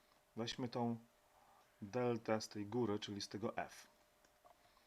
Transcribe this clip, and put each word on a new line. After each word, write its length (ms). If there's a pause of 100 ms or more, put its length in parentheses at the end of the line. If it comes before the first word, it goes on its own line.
(360)
weźmy 340
tą 280 (840)
deltę 600
z 60
tej 180
góry, 340
czyli 220
z 80
tego 280
f. 340 (960)